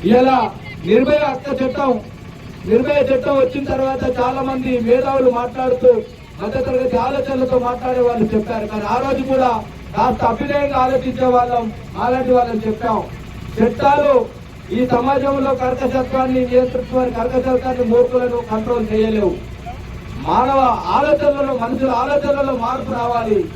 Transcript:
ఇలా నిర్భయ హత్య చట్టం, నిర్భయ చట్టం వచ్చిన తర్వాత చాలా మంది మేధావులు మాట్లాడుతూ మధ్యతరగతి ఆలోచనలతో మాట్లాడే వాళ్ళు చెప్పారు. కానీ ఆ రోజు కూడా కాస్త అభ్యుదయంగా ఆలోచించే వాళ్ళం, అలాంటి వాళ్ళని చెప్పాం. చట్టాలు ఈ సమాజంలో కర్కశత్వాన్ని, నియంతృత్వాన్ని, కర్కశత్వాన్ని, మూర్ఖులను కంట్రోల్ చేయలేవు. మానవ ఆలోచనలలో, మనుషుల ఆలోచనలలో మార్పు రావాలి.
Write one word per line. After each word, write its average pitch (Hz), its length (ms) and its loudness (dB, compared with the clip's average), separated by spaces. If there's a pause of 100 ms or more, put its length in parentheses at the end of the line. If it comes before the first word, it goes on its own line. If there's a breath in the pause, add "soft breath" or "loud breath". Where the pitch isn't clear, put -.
ఇలా 254 280 6 (520)
నిర్భయ 269 400 6
హత్య 262 320 -4
చట్టం, 262 300 0 (760)
నిర్భయ 262 300 4 (100)
చట్టం 269 320 2
వచ్చిన 269 300 0
తర్వాత 262 320 -2 (160)
చాలా 254 300 0
మంది 262 220 -4 (160)
మేధావులు 254 420 4 (100)
మాట్లాడుతూ 247 520 2 (480)
మధ్యతరగతి 247 680 -2
ఆలోచనలతో 262 520 0 (100)
మాట్లాడే 247 400 -2
వాళ్ళు 233 260 2
చెప్పారు. 214 380 -2
కానీ 202 220 -4
ఆ - 100 0
రోజు 269 280 -2
కూడా 254 200 2 (440)
కాస్త 247 360 0
అభ్యుదయంగా 277 540 -2
ఆలోచించే 254 500 0
వాళ్ళం, 247 300 2 (380)
అలాంటి 254 340 0
వాళ్ళని 233 300 0
చెప్పాం. 220 320 -2 (580)
చట్టాలు 285 560 4 (640)
ఈ 247 40 0 (120)
సమాజంలో 269 580 0 (100)
కర్కశత్వాన్ని, 254 880 0
నియంతృత్వాన్ని, 247 720 0
కర్కశత్వాన్ని, 254 720 0
మూర్ఖులను 247 480 2 (120)
కంట్రోల్ 220 400 -2
చేయలేవు. 214 420 0 (960)
మానవ 262 320 2 (380)
ఆలోచనలలో, 285 560 2 (100)
మనుషుల 262 280 -2 (100)
ఆలోచనలలో 277 520 0 (120)
మార్పు 247 340 -4
రావాలి. 226 400 0 (160)